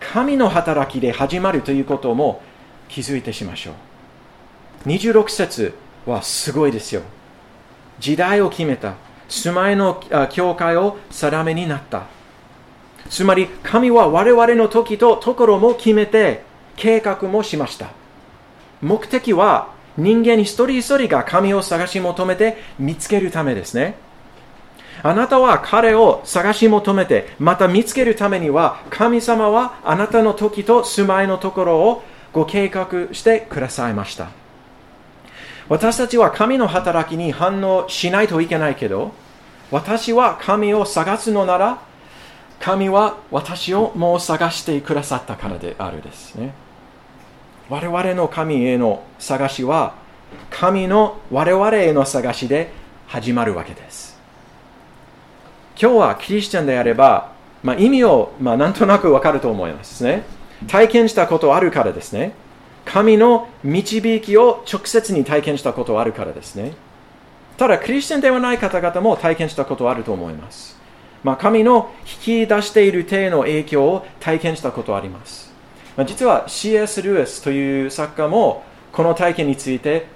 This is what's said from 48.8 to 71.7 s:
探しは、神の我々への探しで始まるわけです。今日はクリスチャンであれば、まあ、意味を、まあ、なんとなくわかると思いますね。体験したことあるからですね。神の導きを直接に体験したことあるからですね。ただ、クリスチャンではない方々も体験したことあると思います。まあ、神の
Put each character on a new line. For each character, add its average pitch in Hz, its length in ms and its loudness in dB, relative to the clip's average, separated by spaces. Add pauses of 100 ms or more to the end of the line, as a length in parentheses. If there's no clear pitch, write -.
探 135 300 -2
し 131 160 -8
は、 147 300 0 (560)
神 185 380 0
の 214 300 2 (120)
我 151 200 0
々 202 260 2
へ 175 160 4
の 139 140 2
探 127 260 -2
し 127 160 -6
で 156 220 -2 (380)
始 123 240 -4
ま 120 120 0
る 107 100 -2
わ 82 100 -8
け - 100 -16
で - 160 -20
す。 - 260 -20 (1600)
今 220 120 4
日 247 60 6
は 143 180 4
ク - 180 -10
リ 208 80 0
ス 202 80 -6
チ - 80 -4
ャ 165 60 0
ン 147 40 -4
で 131 120 0
あ 120 40 2
れ 117 120 2
ば、 127 380 4 (300)
ま 127 120 -2
あ、 - 20 -6
意 208 140 4
味 262 140 4
を、 139 360 4
ま 123 120 0
あ、 117 40 2
な 143 120 2
ん 196 40 0
と 208 140 2
な 196 120 6
く 175 140 4
わ 135 80 6
か 151 120 2
る 139 80 -2
と 123 100 -2
思 95 180 -4
い 78 60 -8
ま - 100 -16
す - 200 -10
ね。 165 180 0 (460)
体 214 200 6
験 226 220 4
し - 20 -6
た 190 140 2
こ 165 120 2
と 147 160 4
あ 175 60 2
る 180 100 2
か 156 120 2
ら 101 100 -2
で 82 80 -12
す - 140 -12
ね。 156 180 -4 (540)
神 214 320 4
の 233 300 4 (140)
導 214 600 -2
き 202 160 4
を 240 340 4
直 196 140 -8
接 220 260 0
に 147 120 0
体 147 180 0
験 147 160 -4
し - 40 -16
た 127 120 -4
こ 123 100 -4
と 110 160 0
あ 117 40 0
る 113 80 -2
か 107 120 -10
ら 76 80 -8
で 78 80 -16
す - 140 -18
ね。 117 180 -8 (840)
た 254 100 2
だ、 196 100 4
ク - 140 -6
リ 277 80 -2
ス 277 60 -6
チ 320 80 -4
ャ - 20 -2
ン 277 60 -2
で 269 80 4
は 254 100 2
な 247 140 0
い 233 40 -2
方 185 220 -2
々 175 220 -2
も 208 140 2
体 165 200 0
験 165 140 -4
し - 40 -14
た 135 120 -4
こ 135 100 -6
と 123 140 -2
あ 127 40 -2
る 117 80 -6
と 107 120 -6
思 87 160 -8
い 80 40 -12
ま 76 160 -16
す。 - 280 -20 (460)
ま 135 80 0
あ、 131 40 -6
神 214 280 2
の 240 260 4 (340)